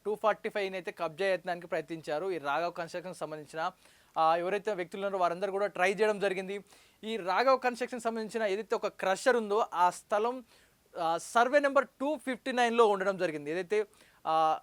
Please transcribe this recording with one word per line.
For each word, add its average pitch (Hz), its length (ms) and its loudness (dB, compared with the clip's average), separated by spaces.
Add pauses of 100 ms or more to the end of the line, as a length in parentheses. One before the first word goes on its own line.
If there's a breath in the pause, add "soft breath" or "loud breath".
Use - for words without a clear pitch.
టూ 208 100 -2
ఫార్టీ 208 340 0
ఫైవ్ 196 240 -4
అయితే 185 180 -8
కబ్జా 165 340 -4
యత్నానికి 175 420 -2
ప్రయత్నించారు. 165 640 -6
ఈ 175 60 -4
రాఘవ 147 320 -2
కన్‌స్ట్రక్షన్ 175 440 -8
సంబంధించిన, 156 580 -8 (460 soft breath)
ఆ, 160 180 6
ఎవరైతే 190 380 -2
వ్యక్తులు 180 280 -6
ఉన్నారో 196 200 -2
వారందరూ 180 300 0
కూడా 196 160 0
ట్రై 185 260 2
చేయడం 208 260 2
జరిగింది. 190 440 -2 (400 soft breath)
ఈ 220 140 -4
రాఘవ 208 400 4
కన్‌స్ట్రక్షన్ 247 420 -4
సంబంధించిన 226 440 -4
ఏదైతే 208 320 -2
ఒక 208 120 -2
క్రషర్ 190 480 2
ఉందో, 214 380 2
ఆ 175 160 4
స్థలం, 233 540 -2 (560 soft breath)
ఆ, 165 180 0
సర్వే 247 420 4
నెంబర్ 277 280 2 (120)
టూ 294 160 -2
ఫిఫ్టీ 262 360 -6
నైన్లో 233 360 4
ఉండడం 196 300 0
జరిగింది. 156 340 -2
ఏదైతే, 190 340 -2 (420 soft breath)
ఆ, 160 360 2